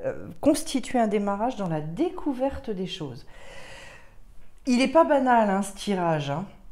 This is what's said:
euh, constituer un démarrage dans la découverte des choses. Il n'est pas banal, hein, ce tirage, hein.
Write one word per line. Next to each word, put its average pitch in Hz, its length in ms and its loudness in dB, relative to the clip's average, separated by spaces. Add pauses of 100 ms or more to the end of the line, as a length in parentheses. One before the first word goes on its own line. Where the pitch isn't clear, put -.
euh, - 240 -6 (100)
constituer - 600 2
un 226 80 4
démarrage 202 500 0
dans 196 100 -4
la 156 140 -2
découverte 269 880 -4
des 185 180 -4
choses. 127 380 -10 (1400)
Il 247 100 4
n'est 262 100 4
pas 330 160 8
banal, 254 460 6
hein, 196 140 2
ce 196 100 -8
tirage, 165 560 0
hein. 160 160 -4 (260)